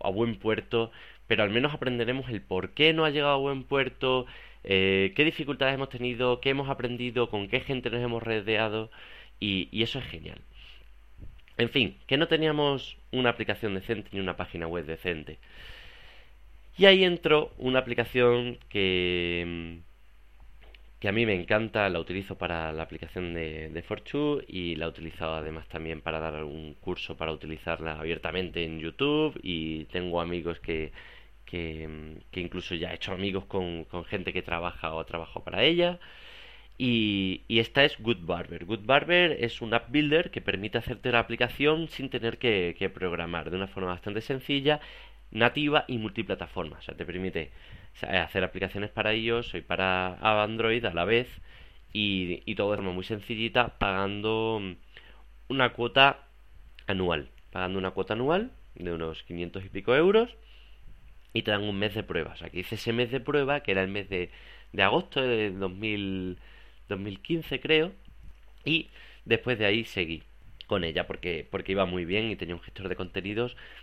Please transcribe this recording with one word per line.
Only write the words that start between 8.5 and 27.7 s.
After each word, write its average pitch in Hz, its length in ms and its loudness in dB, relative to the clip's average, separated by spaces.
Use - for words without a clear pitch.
y, 98 320 0
y 110 100 0
eso 113 160 -2
es 120 80 -8
genial. 80 320 -12
En 117 120 2
fin, 120 260 2
que 135 100 2
no 165 120 4
teníamos 147 680 2
una 127 200 4
aplicación 110 440 -2
decente 98 380 -4
ni 98 80 -4
una 92 160 -2
página 85 320 -6
web 85 180 -4
decente. 78 520 -6
Y 180 80 6
ahí 190 180 12
entró 165 560 4
una 127 220 4
aplicación 120 800 4
que, 87 1120 0
que 101 80 -2
a 98 40 2
mí 117 140 4
me 104 80 2
encanta, 107 540 2
la 87 100 0
utilizo 90 400 -6
para 85 340 -2
la 80 120 -4
aplicación 85 500 -8
de, 78 360 -6
de 82 120 -6
Fortune 143 640 -2
y 85 300 -4
la 80 80 -4
he 82 40 -2
utilizado 80 460 -6
además 78 320 -6
también 80 340 -8
para 80 200 -4
dar 78 160 -4
algún 76 380 -8
curso - 420 -8
para 80 160 -2
utilizarla 78 640 -6